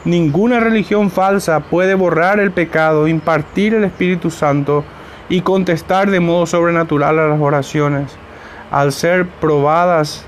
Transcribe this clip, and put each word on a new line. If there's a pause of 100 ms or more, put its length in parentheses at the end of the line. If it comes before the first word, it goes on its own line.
Ninguna
religión
falsa
puede
borrar
el
pecado,
impartir
el
Espíritu
Santo (460)
y
contestar
de
modo
sobrenatural
a
las
oraciones. (540)
Al
ser
probadas